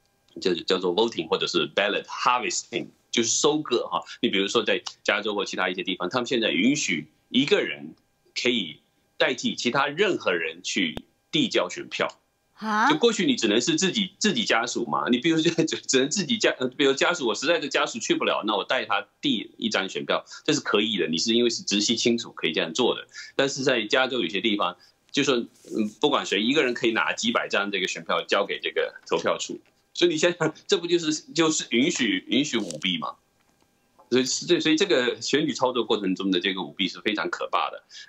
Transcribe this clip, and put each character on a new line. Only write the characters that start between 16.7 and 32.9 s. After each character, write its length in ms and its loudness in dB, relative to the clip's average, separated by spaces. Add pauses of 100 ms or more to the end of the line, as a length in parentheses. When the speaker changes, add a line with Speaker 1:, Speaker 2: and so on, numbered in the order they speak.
Speaker 1:
如 80 6
家 220 2
属， 120 -4
我 80 2
实 140 -4
在 140 4
是 80 -6
家 160 0
属 140 -6
去 140 0
不 120 -2
了， 200 0
那 80 2
我 120 0
代 180 0
他 240 -2 (140)
递 360 0
一 120 -2
张 180 0
选 180 -6
票， 200 0 (180)
这 80 0
是 80 2
可 220 2
以 160 0
的， 100 0
你 100 0
是 160 0
因 120 4
为 40 2
是 140 -6
直 160 0
系 160 2
亲 240 2
属 140 -12
可 140 -4
以 40 -2
这 80 -2
样 140 -2
做 200 2
的。 140 -12 (300)
但 100 4
是 160 -4
在 220 2
加 220 2
州 120 -2
有 80 0
些 140 -4
地 160 2
方， 180 -2 (340)
就 140 0
说， 140 2
嗯， 500 -4 (140)
不 80 4
管 160 0
谁， 160 0
一 120 2
个 80 4
人 120 2
可 120 -2
以 60 2
拿 220 0
几 180 -2
百 160 0
张 240 -2
这 80 -2
个 80 -2
选 160 -8
票 240 -2
交 180 2
给 140 -6
这 120 -6
个 220 -2 (140)
投 100 0
票 200 0
处， 200 -8 (360)
所 120 2
以 60 4
你 60 -2
想 160 2
想， 200 -2 (140)
这 100 2
不 80 -4
就 140 2
是， 140 0 (180)
就 180 2
是 200 0
允 200 2
许， 380 0
允 160 2
许 140 -4
舞 220 -6
弊 180 -2